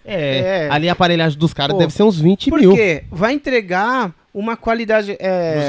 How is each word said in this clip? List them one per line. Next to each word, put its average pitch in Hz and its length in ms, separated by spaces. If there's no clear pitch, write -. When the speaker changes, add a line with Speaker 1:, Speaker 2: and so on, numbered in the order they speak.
Speaker 1:
É, 170 600
Speaker 2:
É. 147 60
Speaker 1:
ali 156 180
a 175 40
aparelhagem 165 440
dos 160 160
caras 143 220
Speaker 2:
Pô, 190 40
Speaker 1:
deve 165 140
ser 202 100
uns 208 160
vinte 185 320
mil. 269 200
Speaker 2:
por 202 60
quê? 185 340
Vai 202 220
entregar 226 760
uma 220 240
qualidade, 220 640
é, 170 500